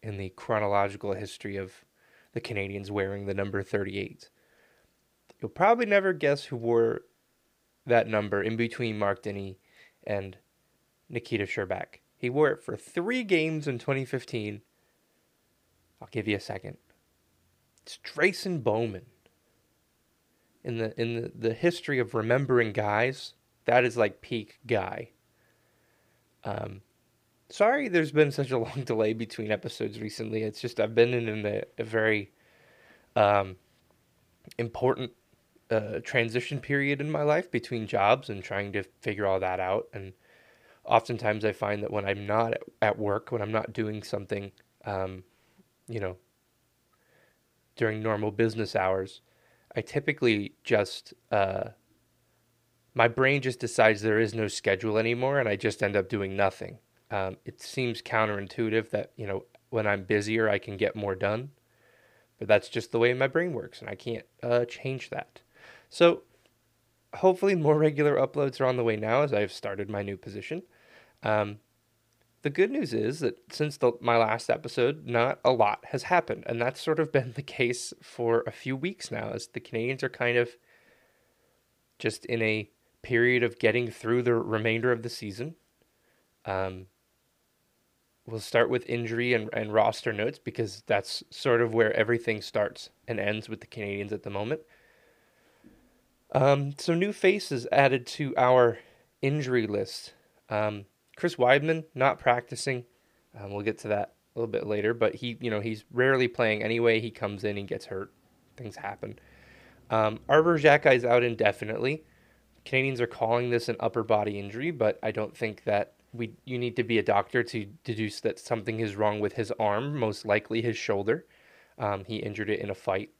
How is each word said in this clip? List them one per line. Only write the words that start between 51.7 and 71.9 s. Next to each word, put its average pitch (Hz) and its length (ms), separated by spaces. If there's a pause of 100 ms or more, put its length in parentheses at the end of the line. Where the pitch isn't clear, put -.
my 117 140
brain 131 340
just 127 200
decides 110 420
there 107 160
is 110 160
no 110 140
schedule 104 500
anymore, 123 400
and 120 100
I 104 60
just 104 260
end 101 140
up 98 140
doing 98 260
nothing. 95 440 (340)
Um, 95 320
it - 180
seems 120 400
counterintuitive 107 880
that, - 240
you 110 140
know, 98 160 (260)
when 110 160
I'm 101 160
busier, 107 460
I 101 100
can 101 180
get 101 200
more 101 180
done. 107 360 (880)
But 107 80
that's 104 200
just - 220
the 120 80
way 120 160
my 131 140
brain 165 240
works, - 280
and 110 80
I 107 60
can't, 117 320 (160)
uh, 120 220
change 131 460
that. - 300 (480)
So, 170 340 (920)
hopefully 190 400
more 151 240
regular 147 380
uploads 135 440
are 135 60
on 127 100
the 123 60
way 113 140
now 110 260
as 143 100
I've 104 200
started 98 360
my 101 140
new 101 140
position. 104 480 (580)
Um, 107 360 (840)